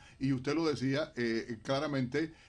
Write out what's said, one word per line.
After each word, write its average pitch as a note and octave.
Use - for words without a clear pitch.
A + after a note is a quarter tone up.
y C3+
usted C3+
lo E3
decía, C#3+
eh, A2+
claramente, C#3+